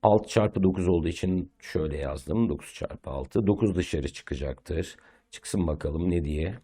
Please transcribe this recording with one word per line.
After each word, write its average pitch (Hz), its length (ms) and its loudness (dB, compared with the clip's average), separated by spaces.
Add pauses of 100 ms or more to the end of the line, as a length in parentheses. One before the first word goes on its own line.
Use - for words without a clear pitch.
Altı 107 260 6
çarpı 104 340 2
dokuz 92 260 4
olduğu 85 200 2
için 90 500 -2
şöyle 78 380 -4
yazdım. 73 520 -2
Dokuz - 260 -6
çarpı - 360 -10
altı. 67 360 -2
Dokuz 98 300 4
dışarı 85 320 -2
çıkacaktır. 71 880 -6 (340)
Çıksın - 360 -4
bakalım 78 440 -2
ne 85 140 0
diye? 76 400 -2